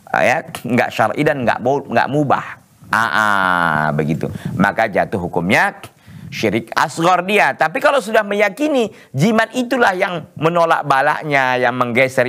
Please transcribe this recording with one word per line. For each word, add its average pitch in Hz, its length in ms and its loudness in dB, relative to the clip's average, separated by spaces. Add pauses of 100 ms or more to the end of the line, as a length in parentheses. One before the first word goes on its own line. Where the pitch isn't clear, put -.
Ah, 69 160 -2
ya, 123 120 2 (280)
nggak 120 240 0
syar'i 110 320 -2
dan 147 240 0
nggak 110 160 0
mu-, 131 240 -2
nggak 113 240 0
mubah. 123 380 0 (420)
Ah, 107 240 0
ah, 90 800 2
begitu. 76 400 -2 (240)
Maka 101 320 0
jatuh 92 320 -2
hukumnya 98 560 0 (560)
syirik 110 400 -2
asghar 165 520 0
dia. 185 280 2
Tapi 160 320 -2
kalau 285 160 2
sudah 214 240 0
meyakini 208 640 0 (240)
jimat 220 400 2
itulah 240 400 0
yang 180 320 -4 (160)
menolak 165 480 2
balaknya, 139 720 2
yang 123 160 2
menggeser 127 520 2